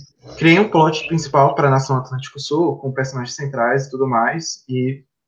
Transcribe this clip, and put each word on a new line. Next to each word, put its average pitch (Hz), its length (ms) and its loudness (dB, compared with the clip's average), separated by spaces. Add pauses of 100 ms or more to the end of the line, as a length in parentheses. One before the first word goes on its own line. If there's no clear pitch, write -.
(380)
criei 165 220 6
um 208 100 4
plot 156 380 2
principal 147 480 2
pra 143 140 2
Nação 135 280 0
Atlântico 131 420 -10
Sul, 151 400 -2
com 135 120 -8
personagens 131 440 -6
centrais 139 500 -2
e - 60 -16
tudo 131 160 -2
mais, 127 600 -2
e 127 360 -4 (240)